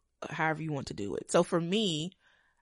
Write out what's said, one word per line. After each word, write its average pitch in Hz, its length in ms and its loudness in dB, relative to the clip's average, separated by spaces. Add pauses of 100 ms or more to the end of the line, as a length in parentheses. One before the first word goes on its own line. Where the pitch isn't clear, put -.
(300)
however 156 320 0
you 160 100 -4
want 139 160 -4
to - 60 -8
do 101 220 -4
it. - 160 -6
So 175 120 8
for 170 160 2
me, 170 520 0 (500)